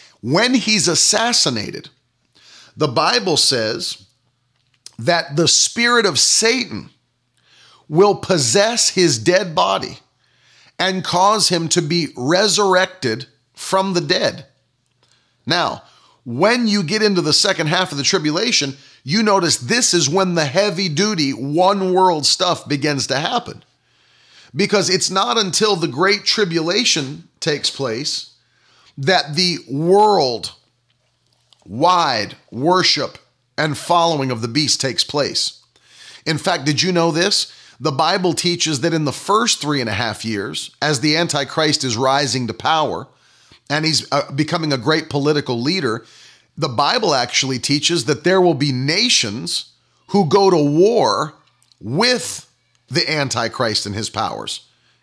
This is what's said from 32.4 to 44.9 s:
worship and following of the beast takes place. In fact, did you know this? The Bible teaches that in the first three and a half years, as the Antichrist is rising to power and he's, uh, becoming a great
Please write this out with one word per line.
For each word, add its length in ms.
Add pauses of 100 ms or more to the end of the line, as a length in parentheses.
worship 680 (400)
and 180
following 540
of 140
the 40
beast 320
takes 240
place. 560 (680)
In 100
fact, 280
did 180
you 80
know 180
this? 420 (280)
The 120
Bible 420
teaches 480
that 120
in 120
the 60
first 480
three 220
and 80
a 40
half 300
years, 460 (140)
as 160
the 180
Antichrist 640
is 140
rising 480
to 80
power 540 (640)
and 140
he's, 260
uh, 220
becoming 380
a 60
great 320